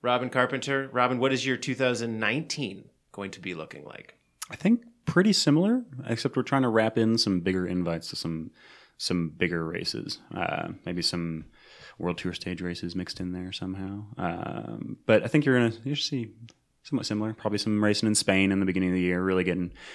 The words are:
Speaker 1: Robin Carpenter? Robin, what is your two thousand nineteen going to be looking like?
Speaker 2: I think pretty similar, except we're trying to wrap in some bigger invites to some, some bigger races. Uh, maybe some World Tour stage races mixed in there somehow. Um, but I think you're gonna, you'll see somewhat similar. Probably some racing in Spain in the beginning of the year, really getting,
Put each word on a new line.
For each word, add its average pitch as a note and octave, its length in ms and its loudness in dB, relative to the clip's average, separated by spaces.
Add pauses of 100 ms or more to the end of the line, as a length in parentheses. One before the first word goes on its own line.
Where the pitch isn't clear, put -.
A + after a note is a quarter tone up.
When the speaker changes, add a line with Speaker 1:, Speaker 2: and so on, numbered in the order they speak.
Speaker 1:
Robin B2 260 2
Carpenter? C3+ 640 0
Robin, B2 260 2
what C3+ 140 4
is B2 140 0
your C3 100 0
two C3 180 -4
thousand A#2 460 0
nineteen A#2 640 -4 (280)
going G2 200 -8
to F2+ 80 -16
be F2+ 140 -6
looking D#2 300 -12
like? - 300 -18 (360)
Speaker 2:
I - 60 -14
think A#3 260 2 (240)
pretty G3 260 6
similar, F#3 500 4 (240)
except A#2+ 300 -2
we're B2+ 60 0
trying C3+ 200 2
to B2+ 60 2
wrap A2 300 4
in A2+ 200 4
some F#2+ 220 2
bigger F#2 260 0
invites F2 440 -2
to - 60 -10
some, D#2+ 340 -6 (460)
some F2 340 -2
bigger E2 340 0
races. - 540 -6 (160)
Uh, - 340 -2 (180)
maybe F2 160 -4
some E2 440 -4 (520)
World F2 200 -2
Tour F2+ 140 -4
stage F2 300 -8
races F2 340 -6
mixed F2+ 240 -8
in F2+ 120 -6
there F2+ 200 -8
somehow. F#2+ 520 -8 (120)
Um, - 800 -6 (100)
but A2 180 6
I - 20 -4
think D3 180 4
you're C3 140 6
gonna, A#2 160 2 (100)
you'll C#3+ 120 -4
see A#2+ 340 -4 (540)
somewhat A#2+ 220 -4
similar. G#2+ 280 -2
Probably G#2 240 -2
some G#2 260 2
racing G#2 220 4
in G#2+ 80 4
Spain G2 380 4
in G2 80 4
the F#2+ 60 2
beginning F#2 240 2
of F2+ 40 2
the F#2 80 2
year, F2+ 200 2
really F#2 220 2
getting, F2 280 0 (220)